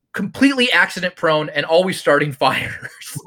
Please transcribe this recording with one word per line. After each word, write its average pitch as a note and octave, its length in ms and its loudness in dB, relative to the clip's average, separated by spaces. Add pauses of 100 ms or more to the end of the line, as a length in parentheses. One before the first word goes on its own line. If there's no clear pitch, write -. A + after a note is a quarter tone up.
(120)
completely B3+ 580 0
accident F3+ 460 0
prone D#3 320 0
and D3 180 -4
always F3 320 2
starting D3 340 2
<laughs> - 0 -
fires. - 920 -4